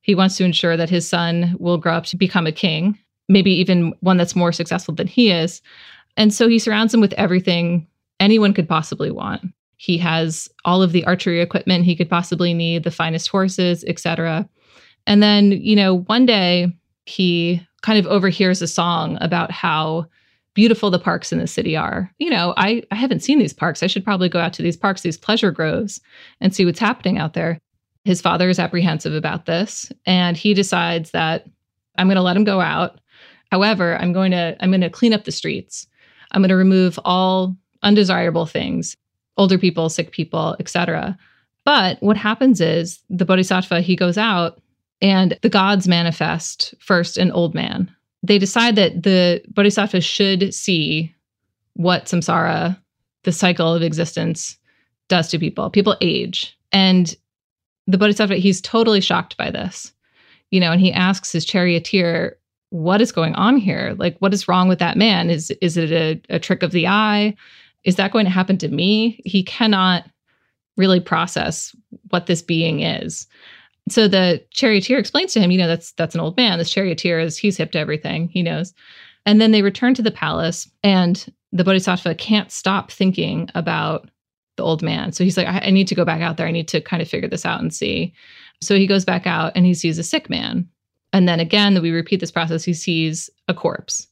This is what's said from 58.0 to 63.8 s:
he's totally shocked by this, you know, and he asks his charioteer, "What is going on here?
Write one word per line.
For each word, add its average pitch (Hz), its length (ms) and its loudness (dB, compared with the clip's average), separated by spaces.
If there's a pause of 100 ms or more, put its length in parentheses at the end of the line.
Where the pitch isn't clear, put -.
he's 190 220 2
totally 226 400 2
shocked 175 380 -2
by - 140 -6
this, - 420 -10 (560)
you 185 100 2
know, 170 120 2
and 180 100 4
he 185 100 4
asks 185 400 -2
his 165 140 -4
charioteer, 170 920 0 (340)
"What 180 280 0
is 240 120 2
going 160 240 -2
on 233 220 2
here? - 400 -2